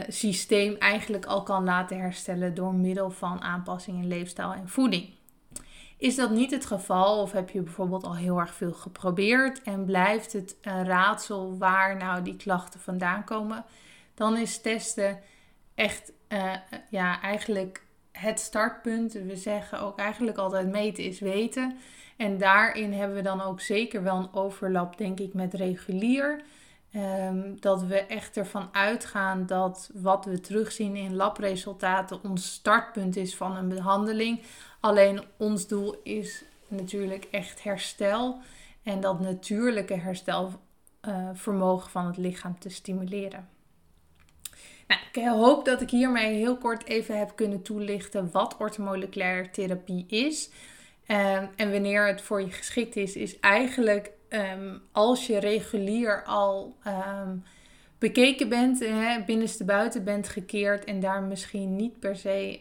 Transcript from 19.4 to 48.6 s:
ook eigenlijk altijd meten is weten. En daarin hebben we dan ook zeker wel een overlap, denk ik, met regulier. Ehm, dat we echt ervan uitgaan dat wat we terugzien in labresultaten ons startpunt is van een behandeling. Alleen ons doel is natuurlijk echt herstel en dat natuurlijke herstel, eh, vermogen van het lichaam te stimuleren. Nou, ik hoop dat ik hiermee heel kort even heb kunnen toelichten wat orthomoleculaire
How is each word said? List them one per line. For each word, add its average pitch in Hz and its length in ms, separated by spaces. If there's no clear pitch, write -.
ook 202 200
eigenlijk 208 380
altijd 190 300
meten 208 360
is 185 160
weten. 233 580
En 196 200
daarin 202 560
hebben 202 240
we 196 60
dan 190 180
ook 185 200
zeker 220 420
wel 185 140
een 185 160
overlap, 190 640
denk 190 220
ik, 190 140
met 185 200
regulier. 220 880
Ehm, 190 680
dat 190 240
we 190 160
echt 208 380
ervan 190 340
uitgaan 196 720
dat 185 480
wat 190 320
we 185 140
terugzien 208 560
in 190 200
labresultaten 190 1080
ons 185 300
startpunt 208 640
is 185 200
van 190 200
een 185 140
behandeling. 214 720
Alleen 202 420
ons 214 300
doel 208 360
is 202 400
natuurlijk 190 640
echt - 320
herstel 214 760
en 196 180
dat 190 180
natuurlijke 202 760
herstel, 180 560
eh, 185 320
vermogen 185 560
van 180 160
het 175 120
lichaam 180 420
te 196 100
stimuleren. 190 800
Nou, 202 100
ik 233 140
hoop 240 400
dat 254 160
ik 247 80
hiermee 240 460
heel 240 220
kort 226 280
even 226 320
heb 202 180
kunnen 202 260
toelichten 202 720
wat 196 260
orthomoleculaire 190 920